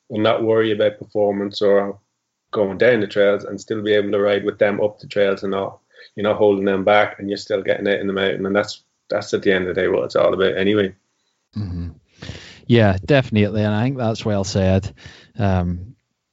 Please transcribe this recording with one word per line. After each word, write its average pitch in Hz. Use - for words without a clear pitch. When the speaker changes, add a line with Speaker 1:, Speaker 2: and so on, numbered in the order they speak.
Speaker 1:
and 107
not 113
worry 110
about 104
performance 101
or 101
going 98
down 113
the 98
trails 101
and 98
still 107
be 104
able 101
to 101
ride 101
with 101
them 104
up 107
the -
trails 98
and 98
not, 98
you're 107
not 104
holding 101
them 95
back 104
and 98
you're 101
still 98
getting 101
out 98
in 98
the 98
mountain. 95
And 98
that's, 104
that's -
at 104
the 98
end 92
of 87
the 90
day 80
what -
it's -
all -
about 95
anyway. 98
Speaker 2:
Mm-hmm. 87
Yeah, 110
definitely. 107
And 107
I 107
think 135
that's 113
well 101
said. 95
Um, 92